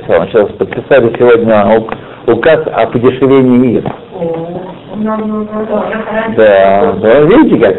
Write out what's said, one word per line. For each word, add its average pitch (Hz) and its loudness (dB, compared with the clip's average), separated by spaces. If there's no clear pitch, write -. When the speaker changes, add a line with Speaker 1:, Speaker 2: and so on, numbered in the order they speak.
Speaker 1:
Сейчас 98 0
подписали 117 -2
сегодня 110 2
ук-, - -6
указ 120 2
о 113 -2
подешевлении 127 2
яиц. - -4
Speaker 2:
Ну, 214 -4
ну, 214 -6
ну, 214 -6
тоже 208 -6
хорошо. - -6
Speaker 1:
Да, 101 4
да, 117 4
видите, 202 4
как 98 2